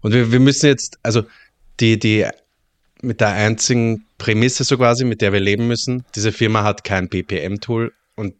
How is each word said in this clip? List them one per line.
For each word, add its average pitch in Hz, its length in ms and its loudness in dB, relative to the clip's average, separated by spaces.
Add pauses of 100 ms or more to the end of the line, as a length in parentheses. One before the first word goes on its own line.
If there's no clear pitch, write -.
Und 107 120 0
wir, 120 180 4
wir 123 80 4
müssen 135 280 4
jetzt, - 360 0
also 113 200 0 (580)
die, 110 180 4
die, 107 260 2 (760)
mit 120 180 -6
der 107 100 2
einzigen 110 760 0 (120)
Prämisse 117 460 0
so 135 140 0
quasi, 123 260 2
mit 117 180 -2
der 101 120 2
wir 101 80 2
leben 104 260 0
müssen, 123 380 -4 (100)
diese 107 160 -2
Firma 110 320 0
hat 104 220 -2
kein 92 240 -4
B 90 140 -4
P 92 160 -6
M-Tool 113 540 -6 (220)
und 104 240 -8